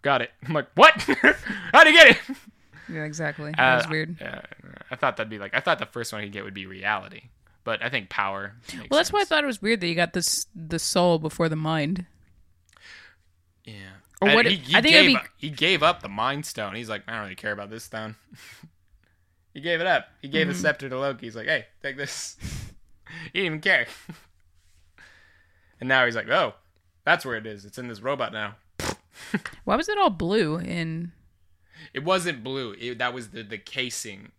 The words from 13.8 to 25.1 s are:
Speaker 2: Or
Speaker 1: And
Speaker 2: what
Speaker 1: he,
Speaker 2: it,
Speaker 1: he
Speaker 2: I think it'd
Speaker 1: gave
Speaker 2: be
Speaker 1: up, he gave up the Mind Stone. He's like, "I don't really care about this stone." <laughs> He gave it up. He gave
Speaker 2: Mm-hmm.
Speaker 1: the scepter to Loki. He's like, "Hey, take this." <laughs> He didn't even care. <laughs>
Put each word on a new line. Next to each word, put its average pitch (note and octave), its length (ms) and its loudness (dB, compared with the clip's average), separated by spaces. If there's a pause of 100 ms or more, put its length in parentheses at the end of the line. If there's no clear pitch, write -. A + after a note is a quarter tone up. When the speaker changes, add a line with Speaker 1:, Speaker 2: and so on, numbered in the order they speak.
Speaker 2:
Or G3 60 4
Speaker 1:
And - 80 6
Speaker 2:
what A#3 100 4
Speaker 1:
he, G3+ 80 2
Speaker 2:
it, F3 60 -6
Speaker 1:
he C3 160 -4
Speaker 2:
I A3 40 8
think D4+ 140 6
it'd D4+ 120 10
Speaker 1:
gave C4+ 40 6
Speaker 2:
be B3+ 60 4
Speaker 1:
up, - 200 -4
he D#3 140 -8
gave D3+ 320 2
up E3 200 2
the A2 60 -12
Mind B2+ 380 -4
Stone. G2+ 300 -8
He's A#2 120 -10
like, G#2 200 -8
"I A2 40 -10
don't A2+ 100 -6
really F#2+ 120 -12
care G#2 180 -8
about G2+ 180 -8
this A2+ 140 -12
stone." A2 360 -10
<laughs> - 60 -20 (1300)
He C#3+ 100 -14
gave E3 180 -2
it F3 60 -2
up. E3 220 2 (120)
He C#3 80 -14
gave D#3 200 0
Speaker 2:
Mm-hmm. F3+ 40 -2
Speaker 1:
the F3+ 60 -4
scepter D3+ 320 -2
to B2+ 80 -6
Loki. C3+ 260 -4
He's A2+ 100 -14
like, A2 120 -10
"Hey, D3 180 -2 (180)
take C#3 140 -10
this." - 440 -10
<laughs> - 320 -12 (600)
He F3+ 60 -4
didn't F#3+ 80 -2
even D#3 160 -6
care. D#3 240 0 (220)
<laughs> - 1700 -20